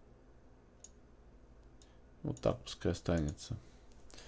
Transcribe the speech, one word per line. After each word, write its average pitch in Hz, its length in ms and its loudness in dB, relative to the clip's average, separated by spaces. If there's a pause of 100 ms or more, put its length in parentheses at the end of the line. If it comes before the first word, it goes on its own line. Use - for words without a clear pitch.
(2250)
Вот 135 200 0
так - 180 6
пускай - 320 2
останется. - 640 2 (720)